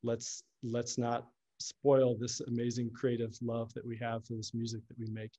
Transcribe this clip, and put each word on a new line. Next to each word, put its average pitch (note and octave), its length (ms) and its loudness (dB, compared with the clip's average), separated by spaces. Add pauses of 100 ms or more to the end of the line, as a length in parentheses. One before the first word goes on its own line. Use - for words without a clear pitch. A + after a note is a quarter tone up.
Let's, A#2 400 -2 (200)
let's A#2+ 340 -2
not A#2 300 0 (320)
spoil C3 580 6
this B2 240 -4
amazing A#2+ 500 0
creative A#2 500 0
love A#2 320 -2
that A#2+ 120 -10
we A#2+ 120 -8
have A2+ 280 -4
for - 80 -8
this A2 200 -8
music A2+ 340 -4
that - 100 -20
we A2+ 100 -8
make. A2 300 -8